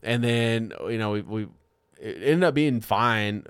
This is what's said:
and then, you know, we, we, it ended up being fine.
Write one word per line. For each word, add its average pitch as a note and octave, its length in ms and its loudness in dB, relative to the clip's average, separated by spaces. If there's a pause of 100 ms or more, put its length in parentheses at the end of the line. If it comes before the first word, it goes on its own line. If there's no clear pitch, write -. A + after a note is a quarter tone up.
and A#2+ 180 0
then, A2+ 500 0 (160)
you A#2 100 -4
know, G#2+ 120 -2
we, G#2 120 -2
we, G#2+ 200 -6 (580)
it - 220 -10
ended D#3 220 4
up D#3+ 100 4
being C#3+ 280 2
fine. G#2+ 680 0